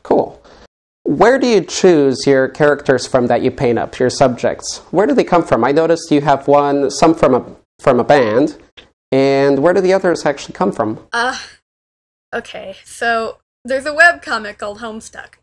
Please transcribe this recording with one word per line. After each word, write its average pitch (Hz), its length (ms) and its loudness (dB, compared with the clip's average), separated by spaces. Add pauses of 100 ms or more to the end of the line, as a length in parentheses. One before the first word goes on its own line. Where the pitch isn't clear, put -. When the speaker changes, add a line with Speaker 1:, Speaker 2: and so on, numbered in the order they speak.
Speaker 1:
Cool. - 400 -2 (640)
Where 208 340 2
do 269 80 0
you 220 140 2
choose 147 640 2
your 135 220 2
characters 139 580 0
from 123 220 0
that 120 140 0
you 127 100 0
paint 120 260 -2
up, - 220 -6
your 127 100 2
subjects? - 680 -2 (120)
Where 190 160 0
do 285 80 0
they 208 100 2
come 170 200 0
from? 117 180 0
I 127 80 0
noticed 160 400 0
you 147 120 2
have 139 260 0
one, 143 420 2
some 160 240 2
from 139 200 2
a, 117 100 -2 (340)
from 123 220 2
a 113 40 -2
band, 135 540 2 (540)
and 139 480 2
where 170 120 4
do 196 80 0
the 185 120 0
others 185 340 -2
actually - 280 -6
come 185 180 -2
from? 110 400 -6
Speaker 2:
Uh, 247 260 -4 (960)
okay, - 500 -14
so 226 540 -6 (260)
there's 269 220 -6
a 302 80 -4
webcomic 294 640 -2
called 208 200 -12
Homestuck, 220 640 -16